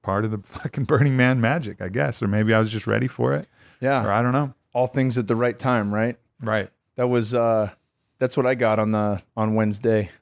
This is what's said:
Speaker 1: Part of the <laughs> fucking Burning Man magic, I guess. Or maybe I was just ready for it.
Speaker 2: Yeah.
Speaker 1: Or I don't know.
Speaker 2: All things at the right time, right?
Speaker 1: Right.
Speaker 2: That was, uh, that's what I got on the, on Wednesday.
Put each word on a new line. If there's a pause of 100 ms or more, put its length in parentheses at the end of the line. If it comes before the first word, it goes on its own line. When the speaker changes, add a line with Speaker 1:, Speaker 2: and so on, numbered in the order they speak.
Speaker 1:
Part
of
the
<laughs>
fucking
Burning
Man
magic,
I
guess.
Or
maybe
I
was
just
ready
for
it. (340)
Speaker 2:
Yeah.
Speaker 1:
Or
I
don't
know. (180)
Speaker 2:
All
things
at
the
right
time,
right? (240)
Speaker 1:
Right. (260)
Speaker 2:
That
was,
uh, (480)
that's
what
I
got
on
the, (140)
on
Wednesday. (120)